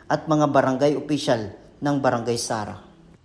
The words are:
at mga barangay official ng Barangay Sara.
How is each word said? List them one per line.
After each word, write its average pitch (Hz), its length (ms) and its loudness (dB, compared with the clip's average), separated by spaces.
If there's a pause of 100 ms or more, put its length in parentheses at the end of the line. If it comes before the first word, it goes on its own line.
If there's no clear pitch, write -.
at 156 240 -4
mga 151 160 4
barangay 131 480 2
official 120 640 -2 (240)
ng 143 160 0
Barangay 120 400 0
Sara. 110 400 -6 (480)